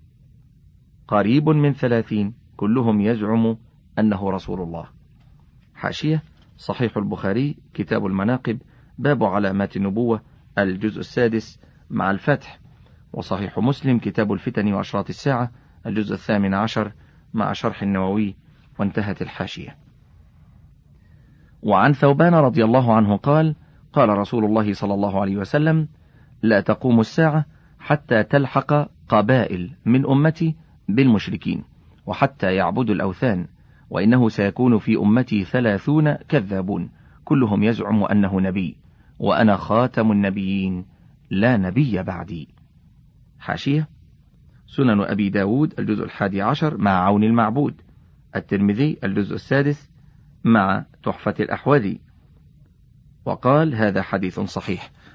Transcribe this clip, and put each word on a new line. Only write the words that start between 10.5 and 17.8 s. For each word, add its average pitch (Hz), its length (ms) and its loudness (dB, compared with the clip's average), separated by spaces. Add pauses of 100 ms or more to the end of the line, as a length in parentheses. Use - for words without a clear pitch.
الجزء 98 420 -2
السادس 113 600 -2 (300)
مع 95 200 -2
الفتح، - 500 -4 (520)
وصحيح - 460 -8
مسلم 127 400 0
كتاب 107 340 -2
الفتن 104 400 -2
وأشراط 98 360 -4
الساعة، 120 420 -2 (360)
الجزء 104 280 -4
الثامن 98 400 0
عشر 104 380 -2 (420)
مع 104 180 -2
شرح 110 300 -6